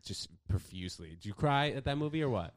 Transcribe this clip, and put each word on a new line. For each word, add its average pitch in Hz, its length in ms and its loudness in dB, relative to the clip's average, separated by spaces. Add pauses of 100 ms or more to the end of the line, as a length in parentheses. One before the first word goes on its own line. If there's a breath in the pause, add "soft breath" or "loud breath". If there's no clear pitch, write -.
just - 240 -6 (180)
profusely. 90 600 -4
Did 85 160 -14
you 101 80 -4
cry 147 380 4
at 135 140 -4
that 143 120 2
movie 151 240 0
or 143 80 4
what? 90 280 0